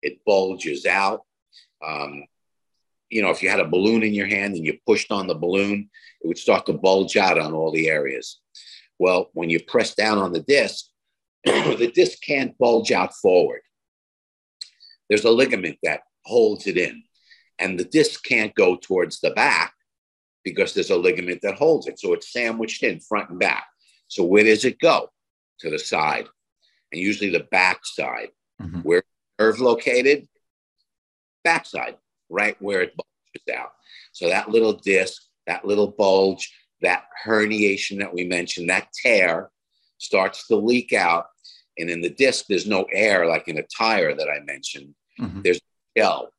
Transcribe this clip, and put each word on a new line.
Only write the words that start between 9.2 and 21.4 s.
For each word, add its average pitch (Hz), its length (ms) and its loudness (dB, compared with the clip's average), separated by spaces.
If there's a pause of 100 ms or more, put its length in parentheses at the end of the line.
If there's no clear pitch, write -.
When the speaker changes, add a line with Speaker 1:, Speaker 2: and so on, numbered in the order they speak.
Speaker 1:
when 82 160 -4
you 82 100 2
press - 340 -2
down 107 240 0
on 95 140 -2
the 82 80 -2
disc, 131 460 0 (280)
<clears throat> - 300 -20
the - 500 0
disc - 280 2
can't 139 340 -4
bulge 117 360 4
out 92 240 0
forward. - 440 4 (1500)
There's 104 160 0
a 117 60 4
ligament 113 520 0
that 76 200 -4 (220)
holds 107 420 0
it 92 120 -2
in. - 240 -4 (560)
And 90 200 -4
the 90 60 -4
disc - 400 0
can't 110 300 -2
go 92 220 4
towards 92 440 -4
the - 120 0
back 110 420 0 (680)
because 90 280 -2
there's 95 180 -2
a 95 60 2
ligament 90 460 0